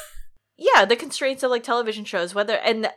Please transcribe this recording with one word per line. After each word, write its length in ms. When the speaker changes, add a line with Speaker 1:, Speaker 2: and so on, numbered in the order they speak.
Speaker 1:
<laughs> 40
Speaker 2:
Yeah, 260
the 100
constraints 480
of, 80
like, 100
television 420
shows, 300
whether, 220
and, 420